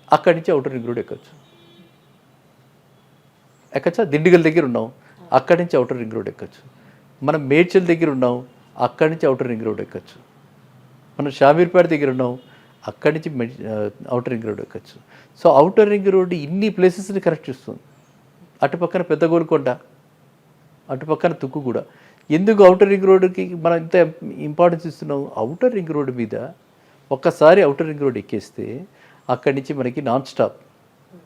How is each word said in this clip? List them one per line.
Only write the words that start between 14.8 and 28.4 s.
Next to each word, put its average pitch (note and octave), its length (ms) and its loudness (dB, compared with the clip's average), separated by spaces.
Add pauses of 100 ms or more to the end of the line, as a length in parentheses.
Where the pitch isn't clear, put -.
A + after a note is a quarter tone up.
So E3+ 80 6
ఔటర్ F#3 380 6
రింగ్ G3+ 180 0
రోడ్ F#3 280 2
ఇన్ని F3 340 -4
ప్లేసెస్ని F#3+ 520 0
కనెక్ట్ D#3+ 300 -4
చేస్తుంది. - 300 -14 (840)
అటుపక్కన E3+ 400 -2
పెద్ద D#3+ 220 -2
గోల్కొండ, D#3+ 440 0 (1200)
అటుపక్కన D#3 420 -4
తుక్కుగూడ. C3+ 460 -6 (520)
ఎందుకు G3 360 6
ఔటర్ F#3+ 220 8
రింగ్ G3 160 0
రోడ్డుకి F#3 500 2
మనం E3+ 220 0
ఇంత E3 460 2
ఇంపార్టెన్స్ D#3+ 640 -2
ఇస్తున్నాం? C#3+ 500 -8
ఔటర్ E3 360 -2
రింగ్ F#3 160 -6
రోడ్డు D3 240 -4
మీద A2+ 240 -6 (760)
ఒక్కసారి E3 520 4
ఔటర్ D3 220 0
రింగ్ D3+ 140 -10
రోడ్ C3 180 -2
ఎక్కేస్తే A2 680 -12 (420)